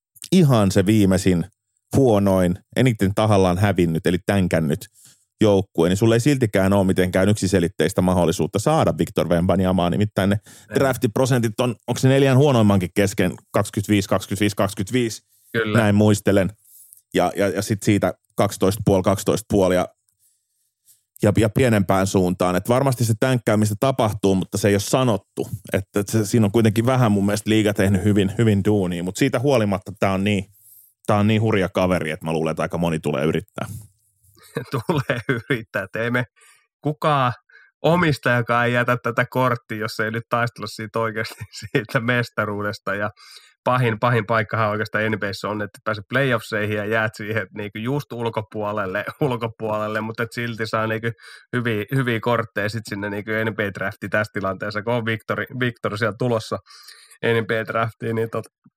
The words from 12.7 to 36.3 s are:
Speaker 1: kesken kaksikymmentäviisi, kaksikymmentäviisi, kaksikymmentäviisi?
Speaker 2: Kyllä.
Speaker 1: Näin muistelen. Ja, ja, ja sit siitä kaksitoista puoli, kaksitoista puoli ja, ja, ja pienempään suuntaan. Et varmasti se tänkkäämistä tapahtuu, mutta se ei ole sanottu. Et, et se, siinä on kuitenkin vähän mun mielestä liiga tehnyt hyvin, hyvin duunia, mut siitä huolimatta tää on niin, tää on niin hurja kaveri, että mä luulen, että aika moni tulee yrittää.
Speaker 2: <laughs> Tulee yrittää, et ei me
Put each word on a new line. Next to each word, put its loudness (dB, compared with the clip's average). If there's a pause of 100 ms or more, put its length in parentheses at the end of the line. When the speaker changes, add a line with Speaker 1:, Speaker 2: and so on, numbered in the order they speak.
Speaker 1:
kesken 0 (200)
kaksikymmentäviisi, 0
kaksikymmentäviisi, -2
kaksikymmentäviisi? -2 (300)
Speaker 2:
Kyllä. 0
Speaker 1:
Näin 4
muistelen. 4 (640)
Ja, 2
ja, 0
ja -4
sit -4
siitä 2 (240)
kaksitoista 0
puoli, 2
kaksitoista 0
puoli 2
ja, 0 (1400)
ja, 4
ja 4
pienempään 2
suuntaan. 2
Et -2
varmasti 2
se 0
tänkkäämistä 2
tapahtuu, 2
mutta -2
se 2
ei 4
ole 2
sanottu. -2 (240)
Et, -2 (120)
et -2
se, 0
siinä 2
on -2
kuitenkin 2
vähän 2
mun 2
mielestä -2
liiga 2
tehnyt 0
hyvin, 2
hyvin 2
duunia, 0
mut -6
siitä 0
huolimatta 0
tää 2
on -2
niin, 0 (600)
tää 2
on 2
niin 2
hurja 0
kaveri, 0
että -8
mä -2
luulen, 0
että -4
aika -6
moni -2
tulee -2
yrittää. -4 (920)
Speaker 2:
<laughs> -10
Tulee -4 (100)
yrittää, -4
et -12
ei -4
me -2 (560)